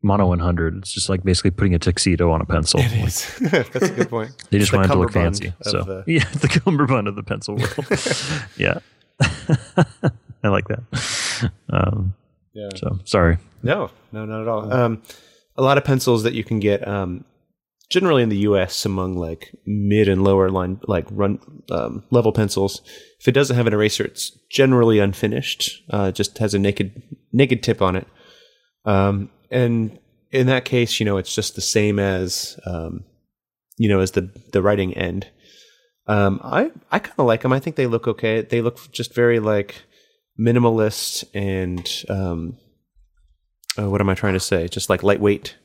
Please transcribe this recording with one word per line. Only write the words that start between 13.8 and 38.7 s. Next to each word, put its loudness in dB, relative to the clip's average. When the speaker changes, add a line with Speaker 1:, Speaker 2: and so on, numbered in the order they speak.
Speaker 2:
no, -10
not -8
at -4
all. -4
Um, 0
a 0
lot 4
of 0
pencils 2
that 0
you -6
can -2
get, 0
um, -6
generally 4
in 0
the -2
U 2
S -2
among, -2
like, -8
mid 2
and 4
lower 4
line, -4
like, -2
run, -2
um, -6
level 4
pencils. -2
If -2
it 2
doesn't 2
have 4
an 2
eraser, 2
it's -10
generally 6
unfinished. -2
Uh, 0
it -6
just -4
has -2
a 2
naked, -2
naked 2
tip 0
on 2
it. -6
Um, 2
and 0
in 2
that 2
case, 0
you 0
know, 2
it's -4
just -6
the -8
same 2
as, -2
um, -8
you 2
know, 4
as 2
the, -2
the 4
writing 2
end. -4
Um, 2
I, 0
I 0
kinda -6
like 2
'em. 2
I 2
think -8
they 0
look -2
okay. 0
They -2
look -6